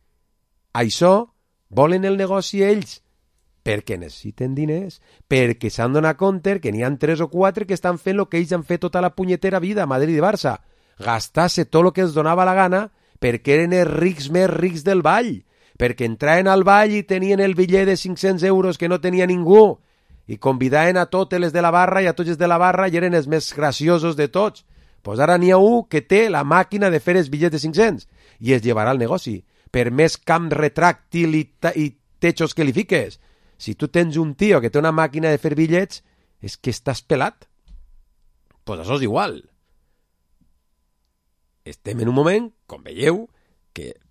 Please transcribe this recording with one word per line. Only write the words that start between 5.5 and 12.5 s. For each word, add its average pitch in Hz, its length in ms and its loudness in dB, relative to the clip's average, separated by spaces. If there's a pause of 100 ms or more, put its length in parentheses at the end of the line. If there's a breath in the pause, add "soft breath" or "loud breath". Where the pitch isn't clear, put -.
s'han 120 240 -4
donat 156 240 0
compte 196 440 -2
que 127 120 -6
n'hi 113 120 -4
ha 135 120 -2
tres 156 240 -2
o 165 80 -4
quatre 190 380 -2
que 190 80 -4
estan 175 240 -4
fent 190 180 -6
lo 196 140 -2
que 170 80 -4
ells 170 160 -4
han 170 100 -4
fet 175 220 -4
tota 180 160 -2
la 180 140 0
punyetera 185 440 -2
vida, 196 240 -4
Madrid 143 320 0
i 147 80 2
Barça, 180 360 -2 (360)
gastar-se 127 680 -2
tot 165 180 4
lo 180 80 2
que 185 140 0
els 156 80 -4
donava 165 340 0
la 185 60 2